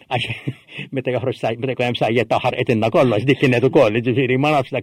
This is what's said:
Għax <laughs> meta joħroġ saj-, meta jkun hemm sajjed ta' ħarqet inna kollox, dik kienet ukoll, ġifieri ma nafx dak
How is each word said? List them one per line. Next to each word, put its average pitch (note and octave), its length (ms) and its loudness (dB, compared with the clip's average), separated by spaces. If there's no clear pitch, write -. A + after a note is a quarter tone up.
Għax B2 160 -4
<laughs> - 360 -14
meta B2+ 160 -4
joħroġ B2 240 -4
saj-, A#2 240 -4
meta B2+ 160 -4
jkun B2 140 -2
hemm B2 100 -4
sajjed A#2 320 0
ta' A#2 80 2
ħarqet B2 320 -2
inna A2 180 2
kollox, B2 380 2
dik C3 160 2
kienet B2 240 4
ukoll, A#2+ 320 4
ġifieri B2+ 400 0
ma D3+ 160 2
nafx C3+ 160 -2
dak B2+ 100 -4